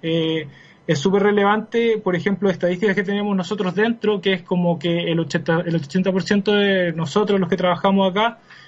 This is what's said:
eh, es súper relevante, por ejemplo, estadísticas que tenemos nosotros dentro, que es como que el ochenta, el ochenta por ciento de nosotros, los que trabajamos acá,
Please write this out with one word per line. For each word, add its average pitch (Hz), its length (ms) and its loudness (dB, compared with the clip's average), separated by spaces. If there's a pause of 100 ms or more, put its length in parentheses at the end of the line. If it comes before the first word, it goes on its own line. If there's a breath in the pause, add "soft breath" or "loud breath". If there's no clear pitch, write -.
eh, 160 440 -2 (380 loud breath)
es 160 140 0
súper 196 240 2
relevante, 214 760 2
por 185 180 -2
ejemplo, 196 360 0
estadísticas 180 440 0
que 202 60 0
tenemos 202 340 -2
nosotros 185 380 -2
dentro, 214 480 0
que 190 120 0
es 180 100 -4
como 175 340 0
que 170 340 -2
el 165 80 0
ochenta, 165 460 -2
el 170 100 -2
ochenta 185 360 -2
por 185 100 0
ciento 202 320 2
de 196 400 2
nosotros, 196 460 0
los 175 100 -2
que 185 80 -2
trabajamos 185 540 2
acá, 220 260 0 (300 loud breath)